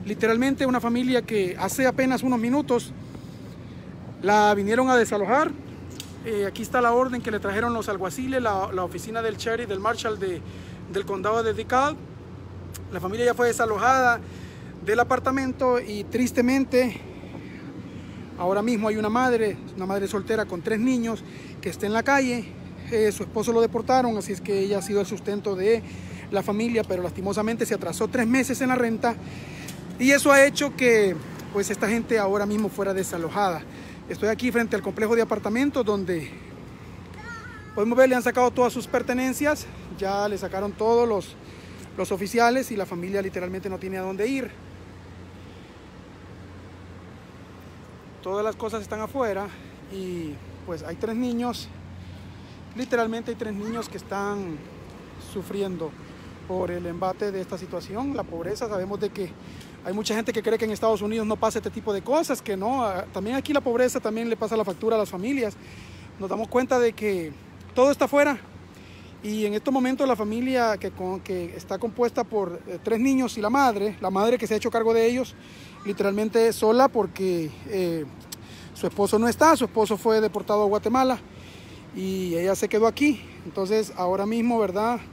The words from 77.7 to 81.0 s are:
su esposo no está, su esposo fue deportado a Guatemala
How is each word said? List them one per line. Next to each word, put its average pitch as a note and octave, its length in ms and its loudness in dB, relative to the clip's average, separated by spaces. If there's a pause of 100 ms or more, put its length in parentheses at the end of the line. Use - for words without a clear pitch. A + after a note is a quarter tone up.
su - 140 -6
esposo G3+ 320 2
no A#3 100 4
está, D4+ 260 8
su B3 120 2
esposo G#3+ 320 2
fue A3 240 4
deportado G#3 400 0
a G#3 40 4
Guatemala A3+ 520 2 (760)